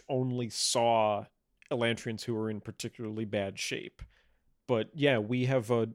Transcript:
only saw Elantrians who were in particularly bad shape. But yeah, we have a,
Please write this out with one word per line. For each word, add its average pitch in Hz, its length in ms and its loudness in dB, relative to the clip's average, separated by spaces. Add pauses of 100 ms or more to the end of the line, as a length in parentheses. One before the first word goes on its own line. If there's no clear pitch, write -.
only 127 400 0
saw 110 760 2 (460)
Elantrians 117 520 0
who 120 100 -4
were 110 160 -2
in 107 120 -6
particularly 110 640 -8
bad 101 340 -2
shape. - 420 -8 (640)
But 113 260 2
yeah, 143 260 4
we 123 260 0
have 123 260 2
a, 113 240 2